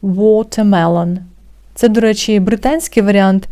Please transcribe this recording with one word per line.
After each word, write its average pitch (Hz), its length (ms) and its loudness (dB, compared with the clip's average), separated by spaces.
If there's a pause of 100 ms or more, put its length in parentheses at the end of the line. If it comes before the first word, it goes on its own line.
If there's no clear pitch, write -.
Watermelon. 190 1120 0 (580)
Це, - 140 0
до 220 120 0
речі, 220 400 0
британський 226 640 -2
варіант. 196 500 2